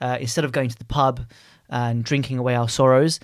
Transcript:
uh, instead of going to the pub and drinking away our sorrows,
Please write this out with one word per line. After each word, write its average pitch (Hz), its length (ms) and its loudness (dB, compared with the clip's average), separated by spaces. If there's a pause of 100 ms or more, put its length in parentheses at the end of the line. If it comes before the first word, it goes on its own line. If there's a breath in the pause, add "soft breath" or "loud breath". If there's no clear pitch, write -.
uh, 123 200 -4
instead 139 240 -2
of 135 80 -4
going 131 160 -2
to 117 100 -8
the - 60 -20
pub 131 360 0 (480 soft breath)
and 117 360 -2
drinking 135 340 -2
away 123 160 0
our 120 140 0
sorrows, 135 540 4